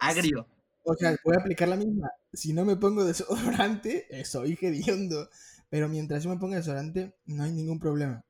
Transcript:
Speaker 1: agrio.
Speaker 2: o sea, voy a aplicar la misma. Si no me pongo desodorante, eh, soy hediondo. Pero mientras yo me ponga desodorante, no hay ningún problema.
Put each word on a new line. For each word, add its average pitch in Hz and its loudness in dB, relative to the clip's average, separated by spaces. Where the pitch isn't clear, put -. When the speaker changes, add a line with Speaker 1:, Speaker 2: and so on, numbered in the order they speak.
Speaker 1:
agrio. 151 2
Speaker 2:
o 165 2
sea, 165 2
voy 170 6
a 185 4
aplicar 175 2
la 185 2
misma. 208 0
Si 156 -4
no 175 2
me 202 6
pongo 202 4
desodorante, 220 0
eh, 135 -10
soy 147 -2
hediondo. 170 -2
Pero 151 0
mientras 156 -4
yo 175 -2
me 180 -2
ponga 185 -4
desodorante, 165 -4
no 147 -4
hay 160 -2
ningún 160 -4
problema. 147 -2